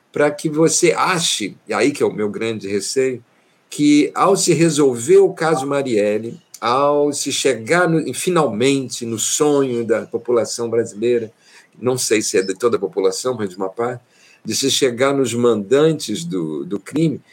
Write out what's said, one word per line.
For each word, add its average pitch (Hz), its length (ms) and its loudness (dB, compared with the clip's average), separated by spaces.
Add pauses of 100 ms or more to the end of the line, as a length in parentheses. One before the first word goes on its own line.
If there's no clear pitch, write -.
(120)
pra 147 180 2
que 147 180 -4
você 156 440 2
ache, 156 640 -2 (120)
e 104 60 -4
aí 117 160 2
que 135 120 -4
é 110 40 4
o 95 60 -2
meu 104 180 -4
grande 104 380 -6
receio, 117 540 -2 (460)
que 147 460 4
ao 180 220 4
se 170 180 2
resolver 147 640 4
o 190 140 6
caso 160 340 -2
Marielle, 113 760 -2 (200)
ao 143 520 2
se 139 200 -6
chegar 135 560 0
no, 160 260 0
finalmente 135 880 0
no 113 140 -6
sonho 135 640 0
da 107 220 -2
população 117 640 -2
brasileira, 113 640 -2 (460)
não 123 200 -2
sei 110 240 0
se - 160 -2
é 95 40 4
de 95 120 -4
toda 113 220 0
a 95 40 -4
população, 95 560 -2
mas 104 140 -4
de 90 60 -18
uma 95 120 -4
parte, 123 340 -6 (420)
de 110 100 -6
se 135 160 -2
chegar 131 420 0
nos 131 220 0
mandantes 120 920 2
do, 80 400 -4
do 98 140 -6
crime, 147 420 -2 (120)